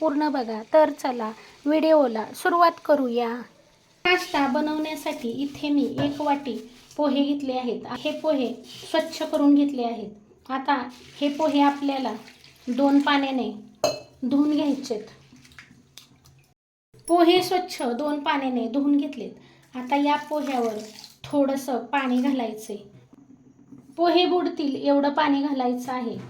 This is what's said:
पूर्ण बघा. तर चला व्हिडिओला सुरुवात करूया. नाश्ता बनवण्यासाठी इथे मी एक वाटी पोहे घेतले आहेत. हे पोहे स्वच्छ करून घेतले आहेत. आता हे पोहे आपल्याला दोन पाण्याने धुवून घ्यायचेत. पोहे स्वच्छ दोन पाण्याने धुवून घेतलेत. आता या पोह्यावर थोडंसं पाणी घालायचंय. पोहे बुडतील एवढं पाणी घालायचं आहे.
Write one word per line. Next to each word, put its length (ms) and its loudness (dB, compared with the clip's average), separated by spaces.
पूर्ण 280 0
बघा. 320 -4
तर 200 6
चला 380 -4
व्हिडिओला 580 4
सुरुवात 500 2
करूया. 440 2
नाश्ता 440 0
बनवण्यासाठी 800 -4
इथे 260 -6
मी 140 2
एक 160 -2
वाटी 360 -2
पोहे 280 2
घेतले 340 -4
आहेत. 280 -6
हे 220 -6
पोहे 320 0
स्वच्छ 320 -2
करून 320 4
घेतले 300 2
आहेत. 260 -6
आता 240 -2
हे 120 0
पोहे 320 0
आपल्याला 520 0
दोन 320 4
पाण्याने 480 0
धुवून 280 2
घ्यायचेत. 520 -2
पोहे 340 6
स्वच्छ 400 -4
दोन 220 -2
पाण्याने 480 -2
धुवून 280 2
घेतलेत. 340 -4
आता 220 -4
या 200 2
पोह्यावर 480 -2
थोडंसं 540 0
पाणी 300 0
घालायचंय. 540 -4
पोहे 300 4
बुडतील 500 0
एवढं 360 2
पाणी 300 2
घालायचं 500 -2
आहे. 240 -6